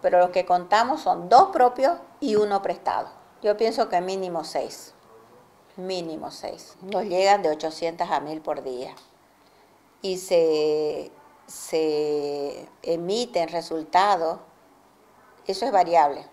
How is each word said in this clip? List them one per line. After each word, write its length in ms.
Pero 160
los 140
que 140
contamos 560
son 280
dos 200
propios 500
y 160
uno 280
prestado. 440
Yo 120
pienso 320
que 140
mínimo 420
seis, 520
mínimo 560
seis. 500
Nos 220
llegan 400
de 80
ochocientas 580
a 100
mil 220
por 220
día. 320
Y 160
se, 920
se 1200
emiten 680
resultados, 920
eso 220
es 40
variable. 600